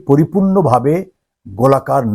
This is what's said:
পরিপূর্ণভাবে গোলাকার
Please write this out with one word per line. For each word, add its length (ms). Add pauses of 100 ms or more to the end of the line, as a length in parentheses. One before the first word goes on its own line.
পরিপূর্ণভাবে 840 (520)
গোলাকার 560 (120)